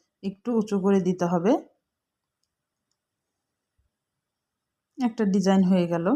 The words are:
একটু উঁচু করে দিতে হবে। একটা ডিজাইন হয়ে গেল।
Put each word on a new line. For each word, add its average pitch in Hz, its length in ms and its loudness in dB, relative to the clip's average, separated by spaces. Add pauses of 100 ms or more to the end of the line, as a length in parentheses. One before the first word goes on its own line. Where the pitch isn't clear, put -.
(220)
একটু 196 300 -10
উঁচু 214 280 -2
করে 196 200 2
দিতে 180 240 -2
হবে। 175 280 0 (3500)
একটা 233 260 -2
ডিজাইন 196 400 2
হয়ে 180 240 2
গেল। 170 280 -4